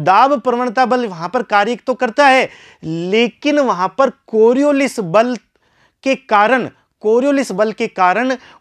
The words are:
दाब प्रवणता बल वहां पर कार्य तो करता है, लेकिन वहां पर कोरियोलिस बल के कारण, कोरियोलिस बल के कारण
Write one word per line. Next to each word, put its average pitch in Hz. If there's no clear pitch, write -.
दाब 247
प्रवणता 247
बल 240
वहां 175
पर 240
कार्य 208
तो 247
करता 254
है, 262
लेकिन 202
वहां 190
पर 269
कोरियोलिस 262
बल 214
के 269
कारण, 214
कोरियोलिस 254
बल 214
के 226
कारण 214